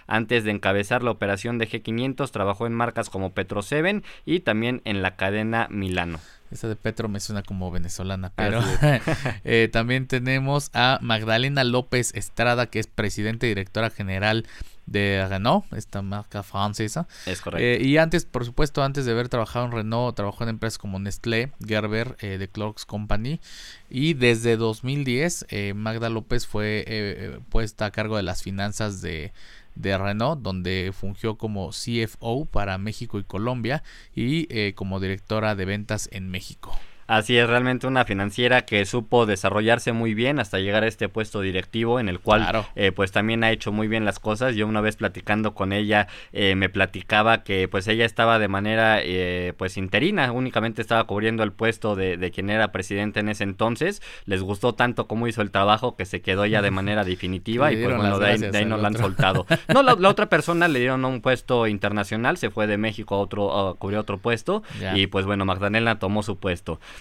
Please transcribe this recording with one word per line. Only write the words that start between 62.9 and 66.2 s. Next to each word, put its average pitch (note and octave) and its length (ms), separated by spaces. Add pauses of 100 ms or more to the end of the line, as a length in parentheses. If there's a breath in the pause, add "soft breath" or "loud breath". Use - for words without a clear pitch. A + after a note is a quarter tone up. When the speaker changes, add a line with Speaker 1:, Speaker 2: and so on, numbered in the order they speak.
Speaker 1:
a - 20
otro, G2+ 520
a F2+ 40
cubrir G2 240
otro G#2 220
puesto A#2+ 420 (180 loud breath)
Speaker 2:
Ya. F#2+ 160
Speaker 1:
y F#2+ 120
pues F#2+ 180
bueno, G2 180
Magdalena G2+ 540
tomó G2+ 240